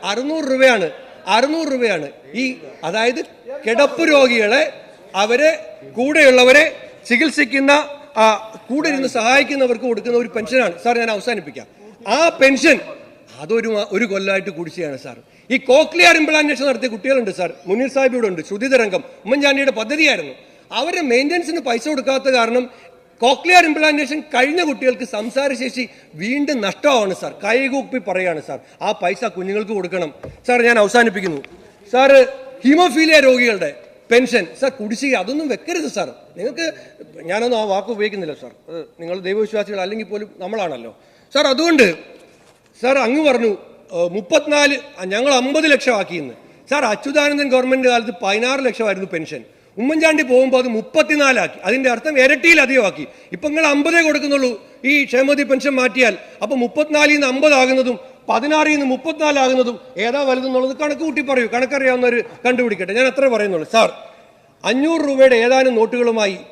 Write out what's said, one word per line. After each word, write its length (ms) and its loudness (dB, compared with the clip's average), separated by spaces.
അറുന്നൂറ് 480 -4
രൂപയാണ്, 380 4
അറുന്നൂറ് 460 0
രൂപയാണ്. 380 -2
ഈ, 220 -4
അതായത് 380 -2
കിടപ്പ് 440 0
രോഗികളെ, 640 2
അവരെ 640 0
കൂടെയുള്ളവരെ 800 6
ചികിത്സിക്കുന്ന, 640 0
ആ, 180 6
കൂടെ 200 -2
ഇരുന്ന് 180 -2
സഹായിക്കുന്നവർക്ക് 800 0
കൊടുക്കുന്ന 320 -2
ഒരു 100 0
പെൻഷനാണ് 460 -2
സാർ. 140 0
ഞാൻ 140 -2
അവസാനിപ്പിക്കാം. 560 -8
ആ 220 2
പെൻഷൻ 500 4
അതൊരു 280 -2
മാ-, 240 -4
ഒരു 140 -2
കൊല്ലമായിട്ട് 440 -4
കുടിശ്ശികയാണ് 480 -10
സാർ. 180 -18
ഈ 60 0
കോക്ലിയർ 600 4
ഇംപ്ലാന്റേഷൻ 480 0
നടത്തിയ 220 -2
കുട്ടികളുണ്ട് 440 -2
സാർ, 220 -6
മുനീർ 220 -2
സാഹിബ് 240 0
ഇവിടെ 140 -2
ഉണ്ട്, 140 -4
ശ്രുതി 260 -6
തരംഗം 360 0
ഉമ്മൻചാണ്ടിയുടെ 460 0
പദ്ധതിയായിരുന്നു. 640 -2
അവരുടെ 300 -4
മെയിൻ്റനൻസിന് 580 -2
പൈസ 280 -4
കൊടുക്കാത്ത 360 -4
കാരണം 460 -2
കോക്ലിയർ 440 4
ഇംപ്ലാന്റേഷൻ 540 0
കഴിഞ്ഞ 440 -2
കുട്ടികൾക്ക് 400 -2
സംസാരശേഷി 840 -6
വീണ്ടും 460 -4
നഷ്ടമാണ് 540 0
സാർ. 180 -10
കൈകൂപ്പി 640 -2
പറയുകയാണ് 400 -4
സാർ, 120 -10
ആ 100 -2
പൈസ 340 -4
കുഞ്ഞുങ്ങൾക്ക് 460 -6
കൊടുക്കണം 420 -6
സാർ. 140 2
ഞാൻ 180 4
അവസാനിപ്പിക്കുന്നു 600 2
സാർ. 360 8
ഹീമോഫീലിയ 540 6
രോഗികളുടെ 560 2
പെൻഷൻ 360 2
സാർ 80 0
കുടിശ്ശിക, 460 -4
അതൊന്നും 320 -4
വെക്കരുത് 440 -6
സാർ. 200 -6
നിങ്ങൾക്ക്, 360 -6
ഞാനൊന്നും 380 -2
ആ 40 -2
വാക്ക് 240 -2
ഉപയോഗിക്കുന്നില്ല 460 -6
സാർ, 180 -16
അത് 160 -12
നിങ്ങൾ 200 -8
ദൈവവിശ്വാസികൾ 600 -4
അല്ലെങ്കിൽ 240 -6
പോലും 320 -10
നമ്മളാണല്ലോ 600 -8
സാർ. 140 0
അതുകൊണ്ട് 480 4
സാർ, 160 2
അങ്ങ് 340 2
പറഞ്ഞു, 260 0
ഏഹ്, 160 -2
മുപ്പത്തിനാല്, 680 0
ഞങ്ങൾ 280 0
അമ്പത് 380 2
ലക്ഷം 240 2
ആക്കിയെന്ന്. 380 -8
സാർ, 140 0
അച്യുതാനന്ദൻ 640 0
ഗവൺമെന്റ് 380 2
കാലത്ത് 260 0
പതിനാറ് 420 -2
ലക്ഷമായിരുന്നു 480 -2
പെൻഷൻ. 300 -8
ഉമ്മൻചാണ്ടി 460 2
പോകുമ്പോ 340 4
അത് 100 0
മുപ്പത്തിനാലാക്കി. 960 0
അതിന്റെ 260 0
അർത്ഥം 300 -2
ഇരട്ടിയിലധികമാക്കി. 880 2
ഇപ്പൊ 180 -6
നിങ്ങൾ 160 0
അമ്പതേ 360 2
കൊടുക്കുന്നുള്ളൂ 500 0
ഈ 200 2
ക്ഷേമനിധി 380 0
പെൻഷൻ 260 0
മാറ്റിയാൽ. 480 0
അപ്പൊ 120 -4
മുപ്പത്തിനാലിൽ 580 2
നിന്ന് 140 2
അമ്പതാകുന്നതും 720 2
പതിനാറിൽ 420 0
നിന്ന് 140 0
മുപ്പത്തിനാലാകുന്നതും 960 0
ഏതാ 240 -2
വലുതെന്നുള്ളത് 560 -2
കണക്ക് 240 -4
കൂട്ടി 200 -4
പറയൂ. 260 0
കണക്കറിയാവുന്നവർ 760 0
കണ്ടുപിടിക്കട്ടെ. 480 -2
ഞാൻ 120 2
അത്രേ 220 2
പറയുന്നുള്ളൂ. 440 -2
സാർ, 180 4
അഞ്ഞൂറ് 460 0
രൂപയുടെ 260 6
ഏതാനും 400 2
നോട്ടുകളുമായി 640 0